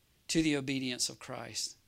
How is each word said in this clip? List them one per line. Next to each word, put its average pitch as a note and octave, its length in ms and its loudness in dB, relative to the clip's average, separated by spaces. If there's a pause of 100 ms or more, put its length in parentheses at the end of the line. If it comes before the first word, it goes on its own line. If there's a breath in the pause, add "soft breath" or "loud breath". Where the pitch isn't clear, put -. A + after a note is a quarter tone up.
(280)
to E3 160 4
the D3+ 120 4
obedience C3 540 0
of B2+ 80 -10
Christ. A#2 600 -8 (100)